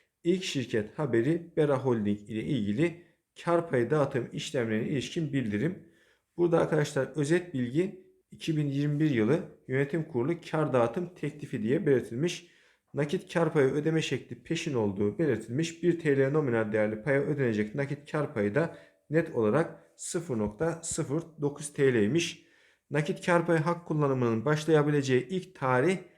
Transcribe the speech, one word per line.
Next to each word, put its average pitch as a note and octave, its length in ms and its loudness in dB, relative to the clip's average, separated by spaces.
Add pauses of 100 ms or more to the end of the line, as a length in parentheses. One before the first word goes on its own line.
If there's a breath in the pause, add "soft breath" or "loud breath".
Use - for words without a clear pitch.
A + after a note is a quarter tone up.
(240 loud breath)
İlk F#3 200 0
şirket A2+ 560 -4
haberi C#3+ 580 0
Bera C#3+ 200 2
Holding A2+ 420 0 (100)
ile G#2+ 140 -4
ilgili C3+ 600 -2 (400 loud breath)
kar E3+ 260 0
payı A#2+ 200 2
dağıtım C3+ 440 0
işlemlerine A#2 540 -2
ilişkin C#3+ 460 -4
bildirim. A#2+ 460 -2 (580 soft breath)
Burada E3+ 220 4
arkadaşlar D3 560 0
özet E3 380 0
bilgi C#3 520 -4 (260)
iki - 260 -4
bin D3 100 0
yirmi C#3+ 320 -2
bir D#3 100 2
yılı B2 300 2 (280)
yönetim C#3 360 -2
kurulu C3 300 -2 (180)
kar D3+ 220 0
dağıtım C3 420 2
teklifi C#3 480 -8
diye C3+ 220 0
belirtilmiş. C#3 720 -2 (340 soft breath)
Nakit D3+ 400 -4
kar E3 200 2
payı C#3 140 6
ödeme D3+ 340 2
şekli B2 420 -6
peşin E3 300 -4
olduğu G#2 460 0
belirtilmiş. D3 640 -2
Bir E3+ 160 2
T C#3+ 180 2
L C3+ 140 4
nominal A#2 400 2
değerli G#2+ 300 0
paya C#3 200 2
ödenecek A#2+ 540 0
nakit C#3 360 -6
kar D3+ 220 -2
payı G#2 220 0
da D#3+ 220 0 (320 loud breath)
net D#3+ 260 0
olarak A#2+ 480 0 (120)
sıfır E3 420 -6
nokta D#3 460 -2
sıfır D3+ 400 -4 (180)
dokuz C#3+ 320 -4
T C3+ 200 4
L'ymiş. A#2+ 520 2 (460 soft breath)
Nakit D3+ 340 -2
kar E3+ 200 4
payı E3 140 4
hak E3+ 280 -2
kullanımının B2+ 580 2
başlayabileceği D3 840 2
ilk F#3 280 -6
tarih, C3+ 420 2 (200 loud breath)